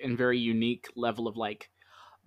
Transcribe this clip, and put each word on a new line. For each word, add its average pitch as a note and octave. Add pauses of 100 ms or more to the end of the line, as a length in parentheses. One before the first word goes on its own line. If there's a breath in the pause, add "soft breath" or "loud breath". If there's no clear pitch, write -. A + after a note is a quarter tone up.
and B2
very B2
unique A#2
level A#2
of, G#2+
like, G#2+ (560 soft breath)